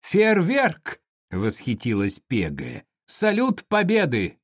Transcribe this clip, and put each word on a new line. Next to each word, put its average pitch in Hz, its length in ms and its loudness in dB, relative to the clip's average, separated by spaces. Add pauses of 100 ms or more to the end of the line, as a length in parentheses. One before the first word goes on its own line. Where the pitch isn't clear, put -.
«Фейерверк!» — 214 1000 2 (300)
восхитилась 104 880 -2
Пегая. 107 680 -6 (200)
«Салют 214 640 0
Победы!» 180 760 0